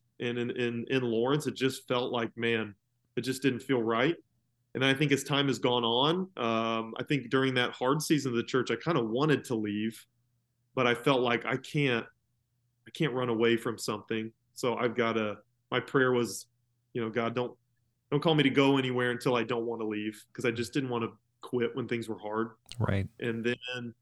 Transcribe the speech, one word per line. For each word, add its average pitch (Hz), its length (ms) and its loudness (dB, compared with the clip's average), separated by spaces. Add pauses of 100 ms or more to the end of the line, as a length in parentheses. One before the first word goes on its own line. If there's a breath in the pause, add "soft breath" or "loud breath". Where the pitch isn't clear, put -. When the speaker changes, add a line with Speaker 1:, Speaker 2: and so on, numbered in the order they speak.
(180)
Speaker 1:
and 120 200 -4
in, 120 140 -2
in, 120 360 -2
in 131 140 0
Lawrence. 123 440 0
It 117 80 -4
just 131 320 -2
felt 123 240 0
like, 117 260 -2
man, 113 380 -2 (420)
it 127 40 -4
just 131 220 -4
didn't 127 180 2
feel 123 220 0
right. 117 340 2 (560)
And 127 100 -2
then 135 80 4
I 135 80 2
think 147 140 4
as 135 100 2
time 143 240 0
has 123 120 0
gone 123 260 2
on, 131 320 2 (220)
um, 113 600 -2
I 127 80 -6
think 120 240 -2
during 135 240 2
that 123 160 2
hard 139 320 0
season 135 300 0
of 117 40 0
the 117 60 0
church, 123 280 -2
I 117 60 0
kinda 151 280 0
wanted 127 400 0
to 127 100 -4
leave, 107 500 -4 (680)
but 127 120 2
I 120 80 4
felt 131 260 2
like 120 260 0
I 120 120 -2
can't, 131 460 0 (800)
I - 40 -20
can't 143 220 -2
run 123 160 0
away 117 280 4
from 113 220 -4
something. 113 540 -6 (220)
So 117 220 -2
I've 113 200 -2
gotta, 110 400 0 (340)
my 127 100 2
prayer 127 320 2
was, 120 340 0 (480)
you 120 80 -2
know, 110 80 -4
"God, 117 240 -2
don't, 123 220 -4 (540)
don't 143 120 0
call 160 120 6
me 151 80 4
to 139 80 6
go 139 280 6
anywhere 123 320 0
until 120 260 0
I 113 80 2
don't 117 220 -2
wanna 113 180 -6
leave," 107 360 -4 (120)
'cause - 120 -8
I 120 60 2
just 117 220 -4
didn't 135 160 -2
wanna 117 200 -2 (340)
quit 117 340 -2
when 120 100 -4
things 117 220 -4
were 107 100 -6
hard. 110 340 -4 (260)
Speaker 2:
Right. 98 280 0 (140)
Speaker 1:
And 113 240 -4
then, 123 120 0 (180)
and 120 280 -10